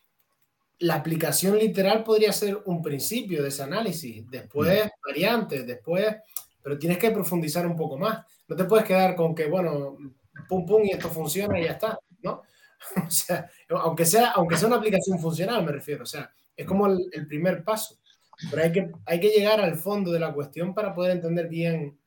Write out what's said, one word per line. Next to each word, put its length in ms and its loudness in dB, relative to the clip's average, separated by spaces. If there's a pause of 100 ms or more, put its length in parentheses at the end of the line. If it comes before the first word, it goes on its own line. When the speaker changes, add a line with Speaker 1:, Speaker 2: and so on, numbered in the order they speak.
(800)
Speaker 1:
La 160 2
aplicación 640 2
literal 460 2
podría 300 4
ser 320 -2
un 160 -2
principio 600 -4
de 60 -2
ese 160 -6
análisis, 640 -6
después 560 0
Speaker 2:
Mm. 40 -4 (180)
Speaker 1:
variantes, 580 0
después, 520 -2 (440)
pero 160 -6
tienes 200 0
que 140 4
profundizar 540 -2
un 120 -2
poco 200 -4
más. 280 -4 (220)
No 100 -6
te 80 0
puedes 200 6
quedar 300 4
con 180 0
que, 140 -2
bueno, 500 -2 (520)
pum, 160 -2
pum, 180 6
y 80 2
esto 180 -4
funciona 500 -2
y 40 0
ya 80 -2
está, 260 -4 (240)
¿no? 220 -8 (360)
<laughs> 280 -4
O 20 -14
sea, 400 -2 (200)
aunque 360 0
sea, 260 6
aunque 260 2
sea 100 2
una 80 4
aplicación 420 0
funcional, 480 -2
me 60 -2
refiero, 320 -8
o 20 -16
sea, 240 -10 (260)
es 120 -10
como 200 4
el, 260 2
el 120 -8
primer 380 -2
paso. 340 -4 (540)
Pero 120 -2
hay 100 4
que, 180 -2 (140)
hay 160 0
que 80 4
llegar 320 6
al 160 0
fondo 340 -2
de 80 2
la 140 -2
cuestión 420 -6
para 180 -2
poder 180 2
entender 360 -2
bien 600 -4